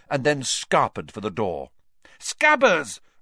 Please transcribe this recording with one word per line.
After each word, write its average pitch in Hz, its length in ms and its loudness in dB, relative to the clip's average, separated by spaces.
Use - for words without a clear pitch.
and 139 140 -2
then 147 200 2
scarpered 113 680 0
for 110 100 -12
the 104 80 -4
door. 87 420 -4
"Scabbers!" 233 800 2